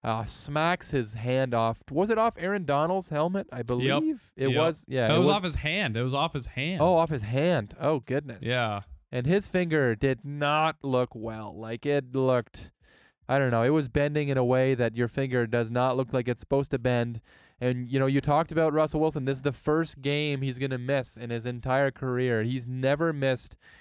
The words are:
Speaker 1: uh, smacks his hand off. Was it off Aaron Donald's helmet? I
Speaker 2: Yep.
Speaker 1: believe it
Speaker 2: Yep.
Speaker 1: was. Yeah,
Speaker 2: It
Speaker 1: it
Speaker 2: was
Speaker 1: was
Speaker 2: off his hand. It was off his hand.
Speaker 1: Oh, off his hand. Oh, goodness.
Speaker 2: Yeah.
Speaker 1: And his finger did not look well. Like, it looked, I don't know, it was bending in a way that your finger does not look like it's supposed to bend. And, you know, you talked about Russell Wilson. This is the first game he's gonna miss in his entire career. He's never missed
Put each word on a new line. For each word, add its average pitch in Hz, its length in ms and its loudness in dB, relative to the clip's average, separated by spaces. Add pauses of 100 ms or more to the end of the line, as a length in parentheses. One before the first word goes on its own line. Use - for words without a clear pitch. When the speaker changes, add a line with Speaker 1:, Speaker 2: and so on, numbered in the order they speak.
Speaker 1:
uh, 113 220 -2
smacks 156 680 -2
his 113 240 -2
hand 127 380 0
off. 113 380 0
Was 180 180 0
it 220 80 2
off 220 220 0
Aaron 190 240 -2
Donald's 156 460 0
helmet? 170 420 -2
I 123 60 -10
Speaker 2:
Yep. 120 100 -6
Speaker 1:
believe 135 720 0
it 135 140 0
Speaker 2:
Yep. 123 60 2
Speaker 1:
was. 160 300 0
Yeah, 123 240 0
Speaker 2:
It 156 40 4
Speaker 1:
it - 40 4
Speaker 2:
was 139 80 6
Speaker 1:
was 151 80 4
Speaker 2:
off 196 80 -2
his 160 120 -2
hand. 151 420 -2
It 120 60 -2
was 131 100 -2
off 147 200 0
his 131 140 -6
hand. 156 340 -4
Speaker 1:
Oh, 180 140 6
off 160 140 4
his 139 140 -2
hand. 131 580 0
Oh, 147 180 2
goodness. 127 420 -4
Speaker 2:
Yeah. 113 400 -2 (300)
Speaker 1:
And 123 160 -2
his 196 220 2
finger 156 460 2
did 127 280 0
not 147 600 0
look 127 300 0
well. 110 420 -10
Like, 113 300 -8
it 139 300 0
looked, 127 560 0 (560)
I 135 120 2
don't 131 120 2
know, 117 120 4
it 131 80 4
was 151 180 2
bending 147 400 0
in 135 80 2
a 127 80 2
way 131 280 4
that 117 220 0
your 120 140 0
finger 127 360 -2
does 113 240 0
not 123 280 0
look 131 160 -4
like 123 160 0
it's 120 100 -2
supposed 139 320 -2
to 135 80 0
bend. 120 400 0 (420)
And, 123 300 -2
you 135 80 2
know, 135 60 4
you 139 160 2
talked 151 320 2
about 156 180 2
Russell 156 300 2
Wilson. 151 240 0
This 135 140 -2
is - 20 -16
the 139 100 0
first 156 500 0
game 143 400 0
he's 131 180 -4
gonna 131 180 -2
miss 127 400 -2
in 117 120 -10
his 117 160 -4
entire 131 460 0
career. 123 520 0
He's 120 260 -4
never 139 420 0
missed 135 460 -2 (240)